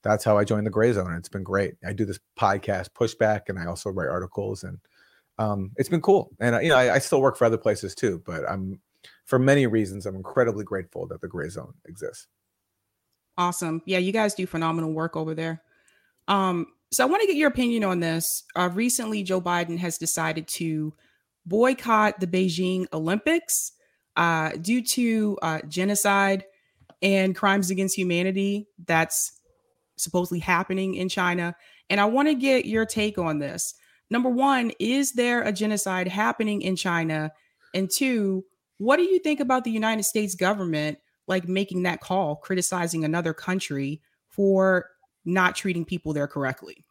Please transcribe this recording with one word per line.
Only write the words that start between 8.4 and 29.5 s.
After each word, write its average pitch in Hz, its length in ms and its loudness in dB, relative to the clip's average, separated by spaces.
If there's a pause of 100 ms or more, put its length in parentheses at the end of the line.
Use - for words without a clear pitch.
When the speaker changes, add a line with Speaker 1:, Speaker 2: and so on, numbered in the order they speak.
Speaker 1:
I'm, 95 300 -6 (460)
for - 120 0
many 135 300 4
reasons, 101 400 -2
I'm 95 80 -8
incredibly 107 480 -2
grateful 90 460 -8
that 82 140 -12
the - 40 -12
Gray 87 220 -8
Zone - 260 -14 (120)
exists. - 420 -14 (1080)
Speaker 2:
Awesome. 175 480 -2
Yeah, 185 140 0
you 180 140 0
guys 214 220 0
do 185 120 -4
phenomenal 165 460 -2
work 160 240 -4
over 160 180 -4
there. 160 280 -6 (680)
Um, 185 380 2 (260)
so 247 100 2
I 262 80 4
wanna 415 160 4
get 381 80 2
your 294 140 4
opinion 240 340 0
on 185 160 2
this. 165 460 -2 (100)
Uh, 180 180 2
recently, 220 520 -2
Joe 185 160 0
Biden 175 380 -2
has 175 200 -4
decided 160 500 -2
to 156 460 -4 (500)
boycott 220 760 2
the 185 80 -2
Beijing 185 640 0
Olympics, 214 800 0 (420)
uh, 165 360 2
due 220 320 0
to, 220 600 0
uh, 160 240 -2
genocide 196 800 2 (580)
and 190 320 4
crimes 196 360 2
against 190 260 0
humanity 190 720 0 (180)
that's - 540 0 (560)